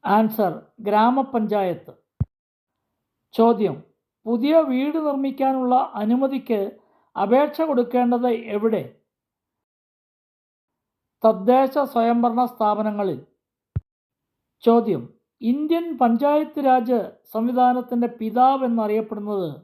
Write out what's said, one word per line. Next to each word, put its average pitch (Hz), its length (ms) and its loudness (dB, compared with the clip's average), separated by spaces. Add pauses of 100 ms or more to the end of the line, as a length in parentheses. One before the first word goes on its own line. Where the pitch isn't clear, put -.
ആൻസർ, 214 500 0 (320)
ഗ്രാമപഞ്ചായത്ത്. 214 1080 0 (1400)
ചോദ്യം, 214 400 2 (500)
പുതിയ 240 280 0 (180)
വീട് 285 260 -2
നിർമ്മിക്കാനുള്ള 269 800 -2 (260)
അനുമതിക്ക് 247 580 -2 (560)
അപേക്ഷ 269 460 0
കൊടുക്കേണ്ടത് 247 680 0 (260)
എവിടെ? 208 280 0 (2500)
തദ്ദേശ 240 500 4 (200)
സ്വയംഭരണ 233 520 0
സ്ഥാപനങ്ങളിൽ. 208 760 -2 (1400)
ചോദ്യം, 220 380 2 (400)
ഇന്ത്യൻ 302 440 -2 (120)
പഞ്ചായത്ത് 285 680 0
രാജ് 254 340 2 (340)
സംവിധാനത്തിൻ്റെ 247 760 0 (100)
പിതാവ് 254 480 2
എന്നറിയപ്പെടുന്നത്? 214 840 -4 (120)